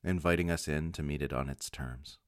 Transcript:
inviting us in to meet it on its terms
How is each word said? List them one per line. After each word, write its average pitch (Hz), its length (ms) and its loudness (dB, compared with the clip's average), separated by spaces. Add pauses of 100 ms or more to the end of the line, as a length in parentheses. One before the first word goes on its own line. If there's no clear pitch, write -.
inviting 87 480 4
us 82 160 0
in 78 240 0
to 82 120 -6
meet 71 200 0
it 67 100 -2
on 67 160 -2
its - 200 -8
terms 64 580 -10